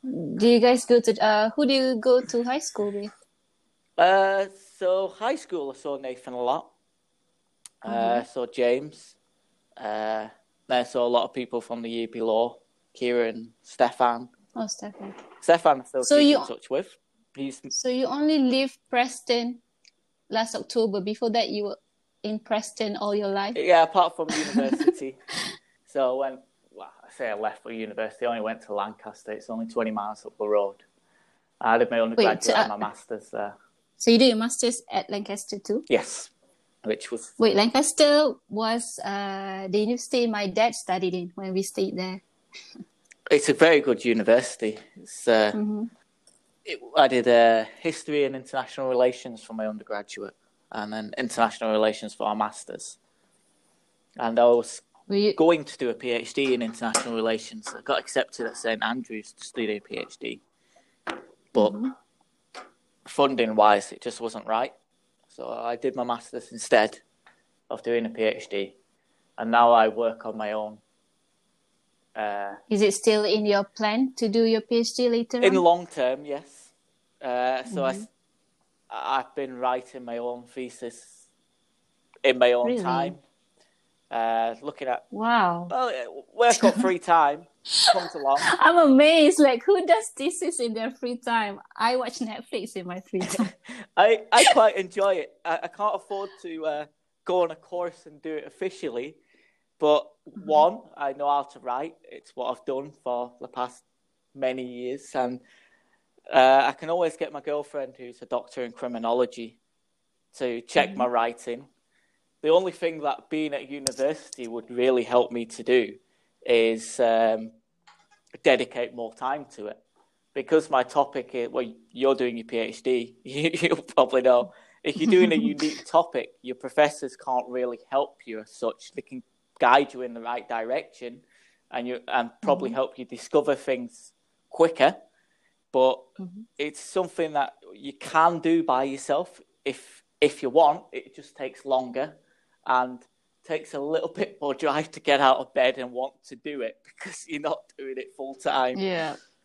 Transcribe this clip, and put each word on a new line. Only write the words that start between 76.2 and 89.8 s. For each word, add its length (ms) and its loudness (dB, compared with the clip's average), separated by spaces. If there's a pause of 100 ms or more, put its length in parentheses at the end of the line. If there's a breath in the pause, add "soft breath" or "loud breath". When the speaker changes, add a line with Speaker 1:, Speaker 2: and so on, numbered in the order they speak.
Speaker 2:
yes. 440 -12 (520)
Uh, 420 -2
so 220 -4
I 80 0
Speaker 1:
Mm-hmm. 80 -10
Speaker 2:
s-, 60 -16 (800)
I've 460 -6
been 220 -6
writing 480 -6
my 120 -8
own 300 -8
thesis 800 -14 (960)
in 160 4
my 140 6
own 140 2
Speaker 1:
Really? 160 -2
Speaker 2:
time. 320 -2 (920)
Uh, 520 -2
looking 260 -10
at 240 -4
Speaker 1:
Wow. 580 0
Speaker 2:
well, 200 -2
uh, 320 -10 (120)
work 300 4
up 120 6
free 240 0
time 460 2 (220)
Speaker 1:
<laughs> 240 4
Speaker 2:
comes 240 0
along. 260 2
Speaker 1:
I'm 360 6
amazed. 600 8
Like, 260 6
who 200 4